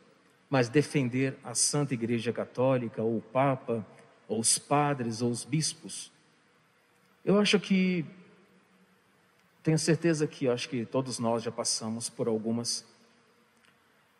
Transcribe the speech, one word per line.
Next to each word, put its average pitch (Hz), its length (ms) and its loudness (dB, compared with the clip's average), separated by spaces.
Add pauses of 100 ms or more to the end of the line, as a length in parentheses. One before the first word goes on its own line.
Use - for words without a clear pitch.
(500)
mas 127 180 2
defender 131 760 0
a 123 100 -12
Santa 143 400 0
Igreja 117 400 0
Católica, 120 680 0
ou 113 140 0
o 104 40 -4
Papa, 127 640 0 (440)
ou 110 120 -2
os - 180 2
padres, 139 640 0
ou 120 100 2
os 117 140 -6
bispos? - 680 -4 (1120)
Eu 196 160 4
acho 208 220 4
que, 185 420 2 (1600)
tenho 160 160 2
certeza 156 480 2
que, - 160 -8
eu 123 80 4
acho 123 160 -2
que 117 180 -4
todos 131 320 -4
nós 117 260 0
já 120 60 -6
passamos 113 600 -4
por - 180 -4
algumas, 113 580 -2 (1300)